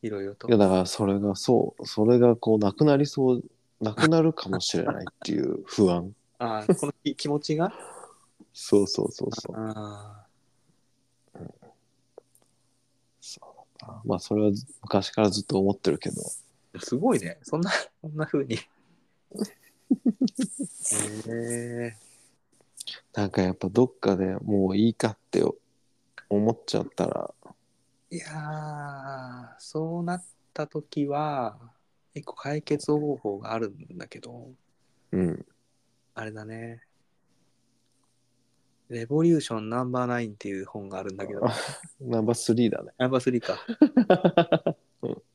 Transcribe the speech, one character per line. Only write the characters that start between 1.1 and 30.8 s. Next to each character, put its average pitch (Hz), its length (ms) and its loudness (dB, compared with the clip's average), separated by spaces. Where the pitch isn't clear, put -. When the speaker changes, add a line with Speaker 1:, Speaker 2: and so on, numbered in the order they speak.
Speaker 2:
が、 101 160 0
そ - 440 2
う、 - 80 -10
そ - 180 0
れ 120 140 8
が 120 180 8
こ 110 200 2
う - 20 4
な 101 140 2
く - 120 4
な 147 120 8
り 143 100 4
そ 131 300 2
う、 - 80 -6
な 107 140 -2
く 156 140 4
な 165 120 6
る 160 140 4
か - 160 -8
も 92 100 0
し - 160 -4
れ 82 80 0
な - 160 -4
い 87 100 -8
っ - 120 -20
て - 100 -4
い 76 80 0
う - 240 -2
不 98 260 4
安。 87 240 0
Speaker 1:
<laughs> - 140 -20
あ 110 280 -4
ー、 180 120 4
こ 147 80 -2
の 143 160 -4
気-、 143 140 -2
気 - 120 -6
持 147 120 0
ち 151 160 -2
が？ 175 160 0
Speaker 2:
そ - 300 4
う 98 40 2
そ - 180 -2
う - 80 -4
そ - 140 -6
う 113 60 -4
そ - 200 -12
う。 113 40 -10
Speaker 1:
あ 104 680 -10
ー。 - 60 -18
Speaker 2:
う 85 40 -12
ん。 - 100 -16
そ - 200 -18
う - 400 -20
だ - 80 -16
な。 107 160 -16
ま 110 120 -2
あ、 - 20 -4
そ - 180 -4
れ 107 60 4
は 104 100 4
ず-、 117 140 -4
昔 - 280 0
か 110 120 2
ら 104 80 6
ず 98 100 -2
っ - 40 -6
と - 140 0
思 98 140 4
っ 98 40 0
て - 140 0
る 71 80 2
け - 120 -6
ど。 - 120 -8
Speaker 1:
す - 160 -4
ご 208 180 4
い 127 60 2
ね。 87 220 -10
そ - 140 -6
ん 165 60 0
な、 190 80 -2
<laughs> - 140 -20
そ 156 60 -10
ん 151 60 -10
な 151 120 -4
風 139 180 0
に。 117 120 -2
<laughs> - 0 -
へ - 40 -4
え。 120 680 -6
Speaker 2:
な 104 140 -2
ん - 20 -4
か - 100 0
や 92 120 4
っ - 20 -2
ぱ 95 140 -4
ど 117 180 6
っ - 80 -8
か 98 220 2
で 95 200 -2
も 98 340 0
う 98 60 0
い 110 140 4
い 110 40 -4
か - 180 -2
っ - 60 -16
て - 120 2
思 104 240 2
っ 117 140 -2
ち 110 100 -4
ゃ - 60 0
っ - 120 -6
た 85 120 0
ら。 - 260 -6
Speaker 1:
い 170 80 -10
や 143 1400 -10
ー、 - 20 -20
そ 165 400 -4
う 170 40 -4
な 175 100 -2
っ 180 100 -8
た 151 140 -6
時 147 400 -4